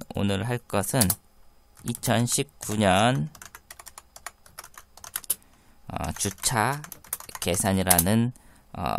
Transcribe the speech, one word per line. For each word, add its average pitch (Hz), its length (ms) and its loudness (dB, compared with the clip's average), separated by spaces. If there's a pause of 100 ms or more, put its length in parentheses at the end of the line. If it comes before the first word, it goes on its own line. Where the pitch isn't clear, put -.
(140)
오늘 98 340 0
할 123 100 -2
것은 104 420 -2 (840)
이천십구 120 920 -2
년, 110 540 4 (2500)
어, - 240 -6
주차 131 720 0 (580)
계산이라는, 95 920 4 (400)
어, - 80 -10 (160)